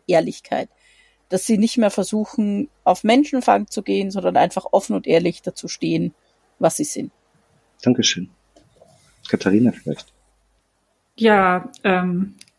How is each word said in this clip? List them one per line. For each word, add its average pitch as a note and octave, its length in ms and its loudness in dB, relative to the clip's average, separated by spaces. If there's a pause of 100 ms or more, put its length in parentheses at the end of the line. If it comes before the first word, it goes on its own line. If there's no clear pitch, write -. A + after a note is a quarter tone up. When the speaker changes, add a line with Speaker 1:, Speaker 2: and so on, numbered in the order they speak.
Speaker 1:
Ehrlichkeit, - 600 -2 (600)
dass F#3 180 -2
sie A3 120 2
nicht A3+ 200 0
mehr G#3 120 4
versuchen, G#3 800 -4 (140)
auf F3+ 220 0
Menschenfang A#3+ 640 2
zu G3+ 140 -8
gehen, G3 280 -2
sondern F#3 260 -2
einfach F3 360 0
offen G3+ 220 0
und F#3+ 120 -4
ehrlich E3+ 360 0
dazu - 260 -10
stehen, E3+ 440 -4 (460)
was - 180 0
sie - 80 -2
sind. - 280 -10 (680)
Speaker 2:
Dankeschön. A2+ 480 0 (1000)
Katharina G#2 440 2
vielleicht. - 400 -10 (1040)
Speaker 3:
Ja, F#3+ 540 2 (140)
ähm, F#3 500 0 (240)